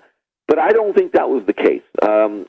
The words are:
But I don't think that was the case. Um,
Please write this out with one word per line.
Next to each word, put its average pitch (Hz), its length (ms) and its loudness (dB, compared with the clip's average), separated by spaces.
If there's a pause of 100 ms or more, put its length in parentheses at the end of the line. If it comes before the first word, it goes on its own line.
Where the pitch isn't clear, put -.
(480)
But 151 120 2
I 160 100 0
don't 214 260 0
think 185 160 0
that - 180 0
was 127 160 -4
the - 80 -2
case. - 280 -2 (200)
Um, 104 480 0